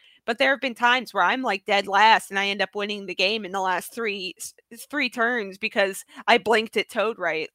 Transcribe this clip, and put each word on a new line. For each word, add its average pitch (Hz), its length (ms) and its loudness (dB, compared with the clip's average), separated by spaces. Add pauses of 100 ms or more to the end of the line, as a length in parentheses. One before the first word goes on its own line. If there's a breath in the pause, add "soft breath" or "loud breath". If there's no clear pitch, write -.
(260 soft breath)
But 226 120 -2
there 269 120 2
have 269 100 0
been 247 140 -4
times 240 400 0
where 196 80 2
I'm, 226 200 2
like, 202 240 -2
dead 202 200 2
last, 202 440 6
and 196 80 -4
I 196 100 -2
end 202 140 -2
up 190 120 -2
winning 202 320 -6
the 180 80 -8
game 202 300 0
in 180 80 -10
the 196 80 -2
last 185 340 -2
three 202 440 -6
s-, - 160 -14 (360)
three 269 180 -2
turns 226 480 -2
because 196 480 -2 (220 loud breath)
I 226 120 6
blinked 220 380 0
at 202 140 0
Toad 220 280 -2
right. 160 360 -4